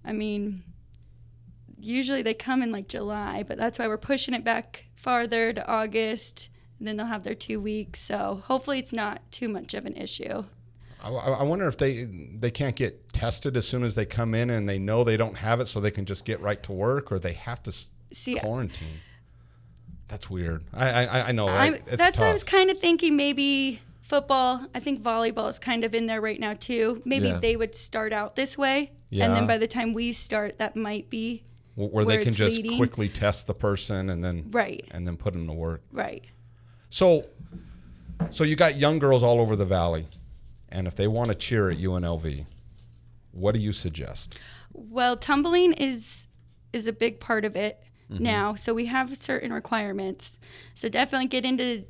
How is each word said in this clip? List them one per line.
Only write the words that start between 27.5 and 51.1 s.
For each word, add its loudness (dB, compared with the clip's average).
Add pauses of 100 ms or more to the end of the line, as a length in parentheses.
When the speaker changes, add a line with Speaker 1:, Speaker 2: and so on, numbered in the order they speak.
Speaker 1:
would -2
start -4
out -4
this -2
way, 0 (180)
and 4
then 4
Speaker 2:
Yeah. 4
Speaker 1:
by 4
the 2
time -2
we -2
start, -4
that -2
might -4
be -6 (340)
Speaker 2:
W-, -2
where 4
they 6
Speaker 1:
where 4
Speaker 2:
can 2
Speaker 1:
it's 2
Speaker 2:
just 4
Speaker 1:
leading. -2
Speaker 2:
quickly 2
test 0
the -4
person -2
and -2
then -4
Speaker 1:
Right. -2
Speaker 2:
and -6
then -4
put -4
'em -4
to -6
work. -4
Speaker 1:
Right. -6 (680)
Speaker 2:
So, 6 (1080)
so 2
you 2
got 6
young 6
girls 6
all 8
over 4
the 2
valley, 2 (600)
and -4
if -4
they 2
wanna 2
cheer 2
at 0
U 0
N 0
L 0
V, -4 (880)
what 2
do 2
you 0
suggest? -6 (360)
Speaker 1:
Well, 0
tumbling 4
is, -2 (480)
is -4
a 0
big -2
part 0
of -4
it -4 (320)
Speaker 2:
Mm-hmm. -2
Speaker 1:
now, 2
so -2
we 0
have -2
certain -2
requirements. -4 (380)
So -4
definitely 0